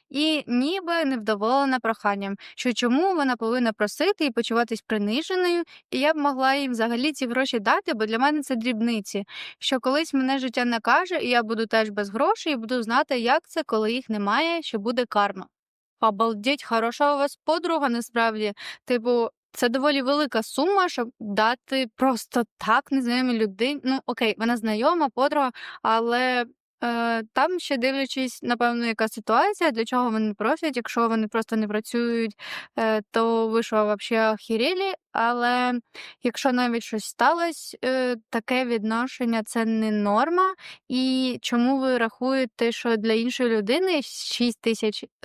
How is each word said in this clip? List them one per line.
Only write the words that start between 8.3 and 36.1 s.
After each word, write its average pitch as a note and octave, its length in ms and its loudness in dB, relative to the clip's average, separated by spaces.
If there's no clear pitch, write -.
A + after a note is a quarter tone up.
це C4+ 140 -4
дрібниці, A3 680 -2
що C4 220 -2
колись C#4+ 340 0
мене C4+ 240 0
життя B3+ 260 -2
накаже, B3+ 580 2
і A#3+ 60 -2
я A#3+ 140 4
буду A3 240 -2
теж A3 240 2
без G3+ 200 -4
грошей, D#4 420 0
і C4+ 40 0
буду A3+ 260 -2
знати, B3 360 0
як A#3+ 300 2
це, D#4+ 140 -2
коли A3 300 0
їх B3 180 -6
немає, A3 520 0
що - 160 -6
буде A#3+ 280 -2
карма. G3 400 -2
Обалдеть, A3+ 640 0
хороша A#3 500 2
у C#4 40 0
вас C#4+ 260 -2
подруга D#4+ 440 0
насправді. A3+ 640 -2
Типу, A#3+ 440 0
це A#3+ 160 0
доволі C4+ 340 2
велика C4+ 400 0
сума, F4+ 460 2
щоб A#3+ 220 -6
дати A3+ 680 0
просто B3+ 480 0
так A#3+ 340 0
незнайомій B3 460 0
людині. A3 460 0
Ну, C4 220 0
окей, A3+ 320 0
вона A#3 180 0
знайома, A#3 520 2
подруга, C#4 420 2
але, A#3+ 640 2
е, A#3 380 0
там F4 260 2
ще - 180 -2
дивлячись, C4 640 -2
напевно, A#3+ 440 0
яка A3 220 0
ситуація, D4+ 640 2
для A3+ 140 -2
чого B3 260 0
вони A3 240 0
просять. C4+ 420 -2
Якщо A#3 320 0
вони A3 200 0
просто A3+ 280 -2
не G#3+ 120 2
працюють, A3+ 640 0
е, A3 320 2
то A3+ 380 2
ви A3+ 140 2
що, G#3+ 220 2
вообще A3 480 2
охерели? E4+ 600 0
Але B3 600 0